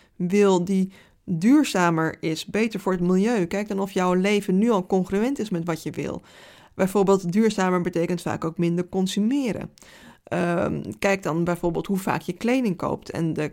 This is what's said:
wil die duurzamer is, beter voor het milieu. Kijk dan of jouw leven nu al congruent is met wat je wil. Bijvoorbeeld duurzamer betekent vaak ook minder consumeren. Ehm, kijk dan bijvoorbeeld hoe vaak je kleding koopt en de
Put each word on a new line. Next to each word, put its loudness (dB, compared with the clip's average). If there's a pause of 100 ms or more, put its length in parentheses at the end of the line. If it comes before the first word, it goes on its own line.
(140)
wil 4
die 0 (340)
duurzamer 2
is, -4
beter -2
voor -2
het 0
milieu. 2
Kijk -4
dan -4
of -4
jouw 2
leven 2
nu 4
al 2
congruent 0
is -4
met -4
wat -4
je -6
wil. -6 (540)
Bijvoorbeeld 2
duurzamer 2
betekent -2
vaak -4
ook -6
minder 0
consumeren. -2 (520)
Ehm, -2 (180)
kijk 0
dan 0
bijvoorbeeld -2
hoe 0
vaak -2
je -8
kleding 0
koopt -6
en -2
de -4